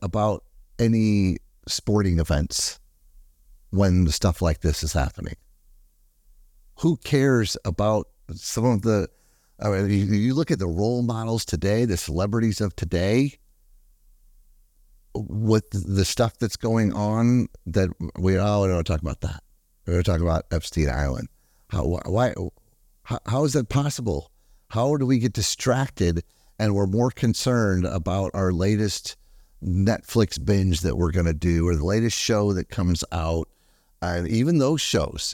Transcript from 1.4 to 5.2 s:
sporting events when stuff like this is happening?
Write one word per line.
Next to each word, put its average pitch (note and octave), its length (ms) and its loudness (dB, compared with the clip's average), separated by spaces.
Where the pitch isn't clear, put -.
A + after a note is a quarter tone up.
sporting G2 500 0
events - 640 -2
when F#2 380 4
stuff F2 340 0
like D#2+ 180 0
this D#2 220 0
is D#2 100 -4
happening? C2+ 420 -4